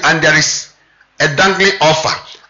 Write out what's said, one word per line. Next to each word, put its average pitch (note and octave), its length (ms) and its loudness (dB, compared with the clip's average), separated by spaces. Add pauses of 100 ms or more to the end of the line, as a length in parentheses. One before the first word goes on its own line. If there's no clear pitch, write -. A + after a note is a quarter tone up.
and D#3+ 180 0
there D#3 140 2
is - 360 -4 (480)
a D3+ 140 0
dangling F#3+ 460 2
offer D#3 340 2 (360)